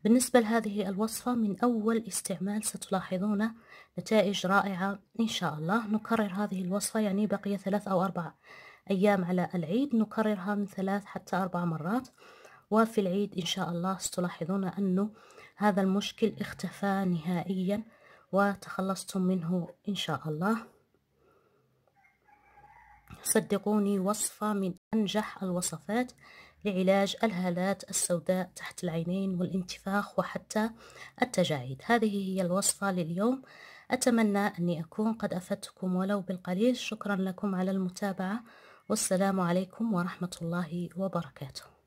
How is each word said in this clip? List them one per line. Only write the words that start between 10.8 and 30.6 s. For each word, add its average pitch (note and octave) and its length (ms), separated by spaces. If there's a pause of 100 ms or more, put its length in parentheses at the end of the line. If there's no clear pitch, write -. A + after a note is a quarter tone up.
حتى - 300
أربع F3+ 300
مرات، F3 440 (600)
وفي A3+ 300
العيد G3 360
إن F3 80
شاء F3+ 240
الله F3+ 280
ستلاحظون F3+ 640
أنه F#3+ 460 (460)
هذا G3+ 260
المشكل G3 580
اختفى G3 680
نهائيًا F3+ 760 (480)
وتخلصتم F#3+ 920
منه F3+ 460 (220)
إن G3 60
شاء D3+ 340
الله. F#3 280 (2750)
صدقوني، G3+ 760
وصفة G#3 540
من F#3+ 200 (200)
أنجح G#3 500
الوصفات F#3+ 680 (540)
لعلاج F#3+ 580
الهالات F#3 680
السوداء F3+ 680
تحت - 280
العينين F3+ 520
والانتفاخ F#3 840
وحتى G#3+ 500 (520)